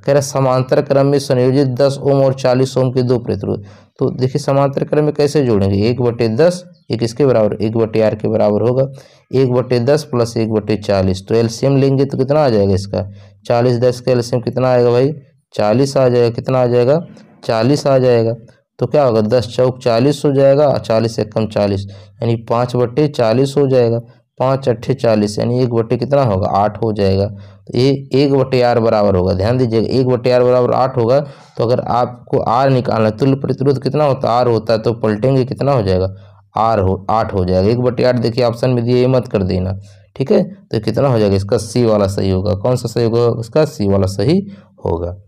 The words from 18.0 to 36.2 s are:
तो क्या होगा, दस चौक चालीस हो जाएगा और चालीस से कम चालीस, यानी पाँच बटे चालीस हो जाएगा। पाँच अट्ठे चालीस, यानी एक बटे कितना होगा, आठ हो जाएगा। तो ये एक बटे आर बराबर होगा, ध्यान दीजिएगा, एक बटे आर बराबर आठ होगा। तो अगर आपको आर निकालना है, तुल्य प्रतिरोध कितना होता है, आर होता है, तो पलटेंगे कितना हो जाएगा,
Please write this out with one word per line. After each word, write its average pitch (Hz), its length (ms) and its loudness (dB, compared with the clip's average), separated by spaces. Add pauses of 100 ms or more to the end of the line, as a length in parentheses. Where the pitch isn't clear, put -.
तो 123 80 -2
क्या 147 160 2
होगा, 113 200 2
दस 113 240 0
चौक 127 320 -2
चालीस 127 460 0
हो 147 80 2
जाएगा 139 340 4
और 131 120 0
चालीस 113 360 -2
से 110 100 -2
कम 110 220 -4
चालीस, 101 380 -2 (360)
यानी 117 140 0 (140)
पाँच 120 260 0
बटे 123 340 0
चालीस 127 480 0
हो 143 100 2
जाएगा। 120 320 2 (400)
पाँच 131 300 0
अट्ठे 120 240 -2
चालीस, 107 460 0
यानी 117 220 -2
एक 127 80 0
बटे 117 280 -2
कितना 135 260 0
होगा, 95 260 0
आठ 104 340 0
हो 113 100 0
जाएगा। 98 320 0
तो - 520 -10
ये 127 120 4 (260)
एक 139 180 2
बटे 131 280 0
आर 120 180 2
बराबर 107 360 2
होगा, 92 180 0
ध्यान 104 240 0
दीजिएगा, 113 320 0
एक 127 180 0
बटे 123 240 0
आर 123 120 4
बराबर 123 300 2
आठ 127 240 0
होगा। 123 220 2 (380)
तो 123 60 0
अगर 120 160 0 (100)
आपको 123 520 -2
आर 131 280 2
निकालना 113 360 0
है, 107 120 0
तुल्य 135 200 2
प्रतिरोध 135 460 -2
कितना 139 200 0
होता 135 240 0
है, 113 80 0
आर 123 120 2
होता 113 260 0
है, 113 60 2
तो 113 160 -2
पलटेंगे 120 500 0
कितना - 260 -2
हो 131 100 2
जाएगा, 95 320 0 (460)